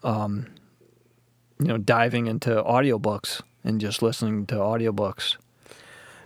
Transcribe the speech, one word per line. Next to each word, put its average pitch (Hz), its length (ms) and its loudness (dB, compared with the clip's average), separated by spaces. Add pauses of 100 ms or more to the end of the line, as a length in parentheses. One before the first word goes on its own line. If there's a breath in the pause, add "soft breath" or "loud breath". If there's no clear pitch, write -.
um, 107 420 -2 (1120)
you 143 80 0
know, 117 100 0
diving 117 480 2
into 113 240 -2 (140)
audiobooks 123 800 0 (220)
and 110 160 0
just 104 220 -4
listening 110 460 -2
to 120 80 -4
audiobooks. 107 840 -2 (880 loud breath)